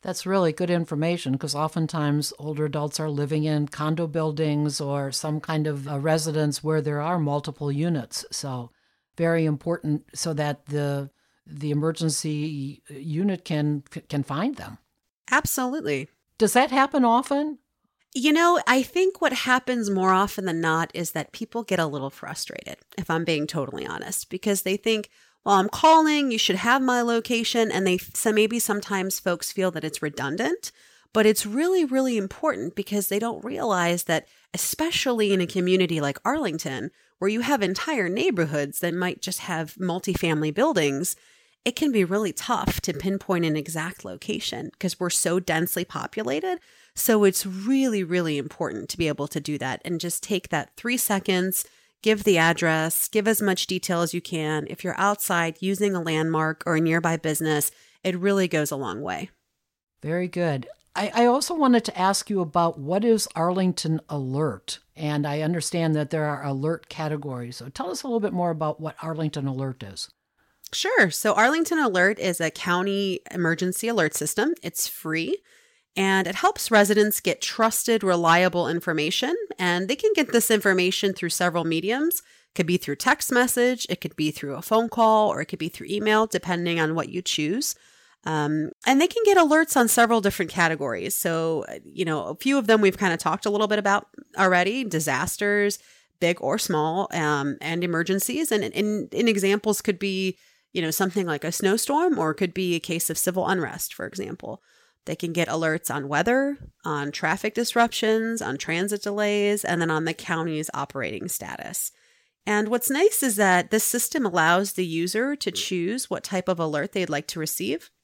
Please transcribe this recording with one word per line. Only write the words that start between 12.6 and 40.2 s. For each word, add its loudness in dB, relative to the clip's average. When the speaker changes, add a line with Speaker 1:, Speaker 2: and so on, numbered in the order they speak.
Speaker 1:
unit -4
can, 0
can -2
find -4
them. -14
Speaker 2:
Absolutely. -2
Speaker 1:
Does 4
that 6
happen 4
often? 2
Speaker 2:
You 2
know, 6
I 4
think 0
what 2
happens 0
more 4
often 2
than 0
not 2
is -4
that -6
people -8
get 0
a 2
little -4
frustrated, -12
if -6
I'm 0
being 0
totally -6
honest, -8
because -2
they -2
think, -2
"Well, 6
I'm 4
calling, 6
you 0
should 2
have 4
my 2
location." 0
And 0
they, 2
so -2
maybe 2
sometimes -2
folks -4
feel 0
that -6
it's -6
redundant, -4
but 4
it's 4
really, 0
really 0
important -4
because -4
they -2
don't -6
realize -2
that, 0
especially 0
in 4
a 0
community 2
like -2
Arlington, -4
where 0
you 0
have 0
entire 0
neighborhoods 0
that -2
might -2
just -6
have -6
multifamily -2